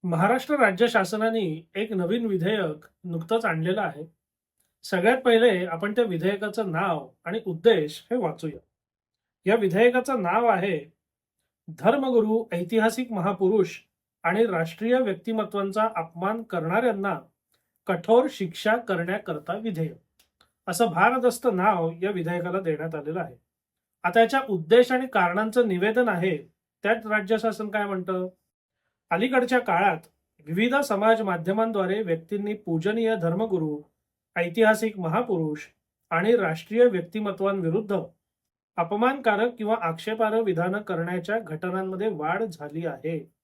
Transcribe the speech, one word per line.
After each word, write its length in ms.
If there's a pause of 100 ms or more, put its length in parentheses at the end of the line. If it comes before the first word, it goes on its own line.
महाराष्ट्र 500
राज्य 340
शासनाने 840
एक 180
नवीन 340
विधेयक 580 (200)
नुकतंच 400
आणलेलं 360
आहे. 320 (720)
सगळ्यात 340
पहिले 480
आपण 260
त्या 120
विधेयकाचं 680
नाव 360 (160)
आणि 220
उद्देश 640
हे 60
वाचूया. 420 (880)
या 80
विधेयकाचं 680
नाव 240
आहे 460 (760)
धर्मगुरू, 840
ऐतिहासिक 600
महापुरुष 580 (520)
आणि 240
राष्ट्रीय 520
व्यक्तिमत्वांचा 1000
अपमान 460
करणाऱ्यांना 800 (680)
कठोर 440
शिक्षा 460
करण्याकरता 800
विधेयक, 680 (400)
असं 200
भारदस्त 680
नाव 380 (120)
या 80
विधेयकाला 500
देण्यात 340
आलेलं 260
आहे. 160 (680)
आता 180
याच्या 280
उद्देश 440
आणि 140
कारणांचं 640
निवेदन 400
आहे, 280 (460)
त्यात 240
राज्य 320
शासन 300
काय 160
म्हणतं? 440 (840)
"अलीकडच्या 480
काळात 380 (500)
विविध 300
समाज 460
माध्यमांद्वारे 800
व्यक्तींनी 520
पूजनीय 640
धर्मगुरू, 640 (560)
ऐतिहासिक 640
महापुरुष 600 (520)
आणि 260
राष्ट्रीय 480
व्यक्तिमत्वांविरुद्ध 1120 (800)
अपमानकारक 840
किंवा 220
आक्षेपार्ह 600
विधानं 400
करण्याच्या 580
घटनांमध्ये 720
वाढ 340
झाली 440
आहे. 460 (120)